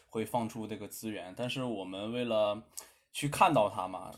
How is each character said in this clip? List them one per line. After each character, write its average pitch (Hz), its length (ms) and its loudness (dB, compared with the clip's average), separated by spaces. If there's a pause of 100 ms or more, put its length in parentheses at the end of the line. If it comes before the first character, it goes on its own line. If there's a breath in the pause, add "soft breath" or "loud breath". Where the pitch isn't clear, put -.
(120)
会 110 120 -2
放 113 240 -2
出 110 200 -8
这 110 80 -8
个 101 120 -10
资 - 220 -8
源， 92 260 -8
但 120 140 -2
是 127 140 -4
我 110 200 -4
们 98 300 -6
为 123 100 -2
了 107 380 2 (520 soft breath)
去 - 140 -2
看 175 240 6
到 110 160 8
它 95 200 -2
嘛， 92 300 -10